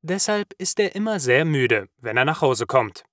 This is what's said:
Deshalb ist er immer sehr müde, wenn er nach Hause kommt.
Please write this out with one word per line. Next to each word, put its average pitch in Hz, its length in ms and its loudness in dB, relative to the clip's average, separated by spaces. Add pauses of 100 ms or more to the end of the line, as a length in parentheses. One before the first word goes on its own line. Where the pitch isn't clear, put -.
Deshalb 196 560 -2
ist - 200 -4
er 202 160 0
immer 208 260 -2
sehr 131 260 2
müde, 123 500 0
wenn 113 220 -4
er 131 80 4
nach 156 160 -2
Hause 117 240 0
kommt. 117 460 -2